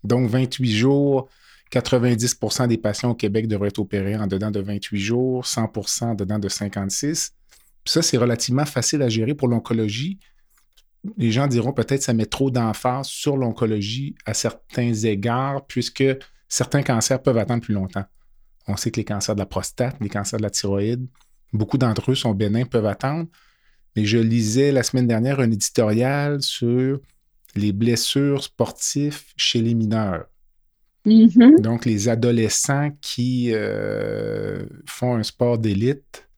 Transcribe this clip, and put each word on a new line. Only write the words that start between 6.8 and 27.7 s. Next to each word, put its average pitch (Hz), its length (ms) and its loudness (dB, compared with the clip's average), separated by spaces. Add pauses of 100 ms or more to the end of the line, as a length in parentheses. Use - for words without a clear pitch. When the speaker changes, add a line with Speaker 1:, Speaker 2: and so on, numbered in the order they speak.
Speaker 1:
Puis - 100 -4
ça, 165 80 2
c'est 151 160 0
relativement 120 480 0
facile 143 360 -2
à 127 80 2
gérer 113 260 0
pour 131 120 0
l'oncologie. 117 720 -2 (1000)
Les 117 140 2
gens 135 160 2
diront 120 240 0
peut-être 131 300 -2
ça 123 120 -2
met 110 120 2
trop 135 260 -2
d'emphase 123 560 -2
sur - 300 -2
l'oncologie 113 760 -4 (100)
à 110 80 -6
certains - 600 -2
égards, 117 720 -2
puisque - 380 -2 (460)
certains 139 340 0
cancers 127 380 0
peuvent 127 160 2
attendre 117 240 0
plus 107 120 -4
longtemps. 98 320 -4 (640)
On 101 80 -4
sait - 140 -2
que 113 100 -4
les 101 60 -4
cancers 104 300 -2
de 101 40 -2
la 95 60 -2
prostate, - 560 -4
les 101 80 -4
cancers 104 300 -6
de 107 40 -2
la 104 60 -2
thyroïde, 104 580 -2 (460)
beaucoup 107 240 0
d'entre 113 340 0
eux 135 40 2
sont 117 180 -2
bénins, 107 320 0
peuvent 110 220 0
attendre. 147 400 -4 (680)
Mais 107 100 2
je 107 120 2
lisais 113 540 2
la 131 120 2
semaine 127 240 0
dernière 120 320 0
un 117 120 4
éditorial 127 880 0
sur 127 580 -2 (560)
les 104 160 0